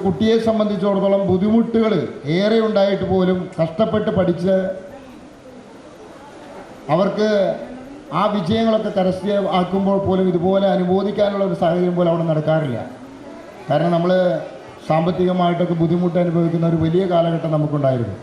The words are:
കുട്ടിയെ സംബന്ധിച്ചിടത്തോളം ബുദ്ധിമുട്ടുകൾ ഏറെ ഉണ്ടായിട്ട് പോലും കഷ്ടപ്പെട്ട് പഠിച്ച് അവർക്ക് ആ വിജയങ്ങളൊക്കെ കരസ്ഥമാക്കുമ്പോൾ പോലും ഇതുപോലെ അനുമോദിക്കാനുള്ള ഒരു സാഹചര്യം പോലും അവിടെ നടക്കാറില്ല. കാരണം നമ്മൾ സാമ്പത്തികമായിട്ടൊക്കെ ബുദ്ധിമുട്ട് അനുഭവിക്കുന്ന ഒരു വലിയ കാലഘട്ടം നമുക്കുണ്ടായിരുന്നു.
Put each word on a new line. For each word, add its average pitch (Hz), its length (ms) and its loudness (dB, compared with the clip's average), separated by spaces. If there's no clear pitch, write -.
കുട്ടിയെ 202 320 2
സംബന്ധിച്ചിടത്തോളം 196 800 2
ബുദ്ധിമുട്ടുകൾ 220 640 2
ഏറെ 208 300 2
ഉണ്ടായിട്ട് 196 460 2
പോലും 185 280 2
കഷ്ടപ്പെട്ട് 208 640 0
പഠിച്ച് 175 380 2
അവർക്ക് 202 340 2
ആ - 20 2
വിജയങ്ങളൊക്കെ 214 600 0
കരസ്ഥമാക്കുമ്പോൾ 190 1120 0
പോലും 190 260 2
ഇതുപോലെ 190 420 2
അനുമോദിക്കാനുള്ള 196 760 0
ഒരു 170 140 -2
സാഹചര്യം 180 360 2
പോലും 175 140 2
അവിടെ 165 180 0
നടക്കാറില്ല. 151 480 0
കാരണം 160 280 0
നമ്മൾ 175 160 2
സാമ്പത്തികമായിട്ടൊക്കെ 175 920 0
ബുദ്ധിമുട്ട് 175 440 2
അനുഭവിക്കുന്ന 170 480 0
ഒരു 165 120 2
വലിയ 180 280 2
കാലഘട്ടം 165 440 0
നമുക്കുണ്ടായിരുന്നു. 135 680 0